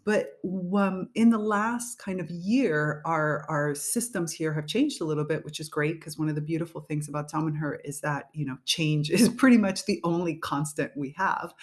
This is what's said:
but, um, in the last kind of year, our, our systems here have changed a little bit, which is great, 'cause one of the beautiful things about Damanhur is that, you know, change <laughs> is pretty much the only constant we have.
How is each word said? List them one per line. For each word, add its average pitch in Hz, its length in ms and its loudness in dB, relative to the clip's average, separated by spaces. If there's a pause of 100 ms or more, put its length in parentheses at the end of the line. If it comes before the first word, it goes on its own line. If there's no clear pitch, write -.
but, - 340 0 (360)
um, 190 400 0
in 226 160 6
the 226 80 6
last 214 600 -2
kind 185 220 -6
of 156 100 -6
year, 170 720 2
our, 151 440 0
our 147 260 0
systems 170 580 -4
here 156 220 -2
have 151 120 -4
changed 277 340 0
a 170 40 -4
little 151 200 0
bit, 156 200 -2
which 151 160 -10
is 156 80 -10
great, 156 320 -2
'cause 151 180 -14
one 156 100 0
of 151 60 -2
the 151 60 -4
beautiful 160 400 -4
things 151 280 -4
about 147 220 -6
Damanhur 156 540 -2
is 143 160 -8
that, 147 320 -4
you 151 140 -4
know, 131 180 -6
change 151 460 0
<laughs> - 0 -
is 196 180 6
pretty 254 300 8
much 190 260 0
the 196 180 -2
only 170 340 0
constant 151 600 -4
we 143 200 -6
have. 185 460 -2